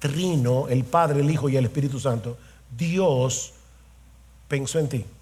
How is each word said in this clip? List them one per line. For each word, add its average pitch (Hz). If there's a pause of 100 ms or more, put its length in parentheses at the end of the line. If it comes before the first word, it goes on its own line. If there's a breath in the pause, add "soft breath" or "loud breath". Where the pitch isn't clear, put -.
Trino, 143
el 127
Padre, 156
el 143
Hijo 147
y 131
el 127
Espíritu 135
Santo, 120 (320 loud breath)
Dios 143 (960)
pensó 139
en 147
ti. 120 (180)